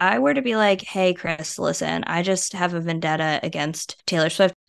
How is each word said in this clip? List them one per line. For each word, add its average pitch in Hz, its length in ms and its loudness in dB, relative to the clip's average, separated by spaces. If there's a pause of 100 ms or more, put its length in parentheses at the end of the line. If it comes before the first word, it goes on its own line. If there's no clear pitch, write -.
I 196 180 4
were 277 160 2
to 269 80 0
be 240 140 -2
like, 202 260 4
"Hey, 185 320 2
Chris, 165 440 -6
listen, 170 480 -2
I 170 160 0
just 185 320 0
have 180 200 -2
a 170 60 -4
vendetta 160 640 0
against - 640 -6
Taylor 165 240 2
Swift. 185 240 4 (140)